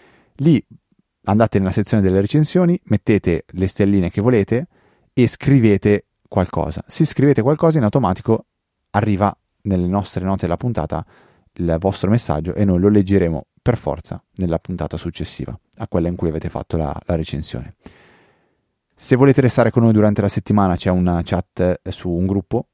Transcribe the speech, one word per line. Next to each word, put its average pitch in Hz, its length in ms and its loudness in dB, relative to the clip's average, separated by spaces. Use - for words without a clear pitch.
Lì 139 280 2
andate 104 360 2
nella 95 120 0
sezione 107 300 0
delle 95 200 2
recensioni, 170 640 0
mettete 101 600 0
le 92 220 -4
stelline 98 420 0
che - 120 -4
volete 113 460 0
e 120 140 2
scrivete 107 800 2
qualcosa. 82 580 -4
Se - 200 -2
scrivete 139 360 2
qualcosa 156 380 2
in 120 60 0
automatico 110 600 0
arriva 101 440 0
nelle 90 260 0
nostre 92 360 -4
note 95 180 -2
della 85 160 -2
puntata 82 460 -4
il 82 260 -2
vostro 95 320 0
messaggio 82 420 -2
e 104 100 0
noi 92 160 2
lo 98 100 4
leggeremo 92 580 2
per - 180 -2
forza - 460 -8
nella 82 240 -2
puntata 85 360 -8
successiva - 640 -10
a 113 100 -12
quella 85 200 -2
in 87 80 -4
cui 90 140 -2
avete 80 200 -6
fatto - 280 -6
la, 76 180 -4
la 87 100 -2
recensione. 80 600 -8
Se - 200 0
volete 135 260 6
restare 117 300 2
con 120 100 2
noi 113 100 4
durante 107 300 2
la 101 60 0
settimana 101 480 0
c'è 92 160 -2
una 90 320 0
chat, 90 580 -2
eh, 92 100 -12
su - 180 -10
un 90 180 -2
gruppo 98 460 -2